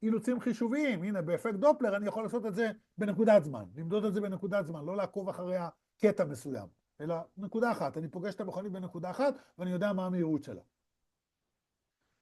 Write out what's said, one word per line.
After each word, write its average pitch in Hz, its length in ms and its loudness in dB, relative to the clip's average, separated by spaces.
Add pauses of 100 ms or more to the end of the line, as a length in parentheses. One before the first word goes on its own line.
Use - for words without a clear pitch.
אילוצים 226 380 2
חישוביים. 240 640 0
הנה, 196 200 -2
באפקט 175 320 -2
דופלר 247 420 4
אני 208 100 -2
יכול 220 160 -4
לעשות 220 240 -4
את 196 80 -4
זה 220 160 2 (280)
בנקודת 208 460 6
זמן, 127 200 -6 (100)
למדוד 170 300 -2
את 202 100 0
זה 214 60 0
בנקודת 190 460 -2
זמן, 156 180 -8
לא 185 120 -4
לעקוב 190 320 -4
אחרי 180 280 -4
הקטע 180 680 0
מסוים, 127 440 -8 (320)
אלא 165 160 -2 (200)
נקודה 220 340 0
אחת. 143 260 -2
אני 156 120 -6
פוגש 185 260 -6
את - 60 -8
המכונית 190 320 -6
בנקודה 180 380 -8
אחת, 269 240 0 (240)
ואני 180 120 -4
יודע 190 220 0
מה 185 140 -2
המהירות 160 380 0
שלה. 107 180 -12 (1600)